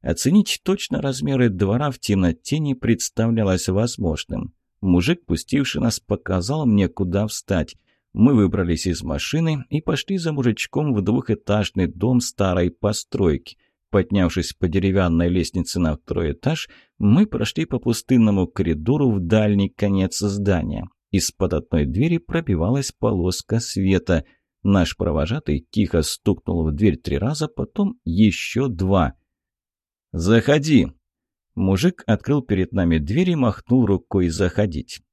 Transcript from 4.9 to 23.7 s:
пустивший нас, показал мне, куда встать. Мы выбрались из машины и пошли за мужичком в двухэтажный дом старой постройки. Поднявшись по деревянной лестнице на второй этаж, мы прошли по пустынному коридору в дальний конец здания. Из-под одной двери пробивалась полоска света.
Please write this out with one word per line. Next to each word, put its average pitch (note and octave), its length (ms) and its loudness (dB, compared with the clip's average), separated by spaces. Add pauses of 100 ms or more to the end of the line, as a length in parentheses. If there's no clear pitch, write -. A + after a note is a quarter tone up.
пустивший - 560 -2
нас, A2+ 180 0
показал G2+ 640 -4
мне, G2+ 240 2
куда G2 380 -2
встать. - 500 -4 (380)
Мы C3+ 200 6
выбрались F2 520 2
из F2 160 -2
машины D3 680 -4
и D3+ 120 -2
пошли E3 360 -4
за E3 160 -4
мужичком C3+ 640 -2
в G2+ 80 0
двухэтажный G2+ 840 -2
дом A#2 320 0
старой F2+ 500 0
постройки. - 880 -2 (320)
Поднявшись F#2 640 0
по - 160 -2
деревянной F2 600 2
лестнице F2+ 520 -2
на D#2 160 0
второй E2 360 -4
этаж, - 360 -4 (300)
мы B2+ 280 4
прошли - 380 -4
по C3 140 -4
пустынному A2 680 2
коридору E2+ 640 0
в G2+ 100 0
дальний G2+ 500 2
конец F#2+ 480 -2
здания. G2 720 -2 (220)
Из-под F#2 440 -2
одной D2+ 320 0
двери C#3+ 320 0
пробивалась C3+ 760 -2
полоска G2 680 -2
света. F#2+ 640 0 (380)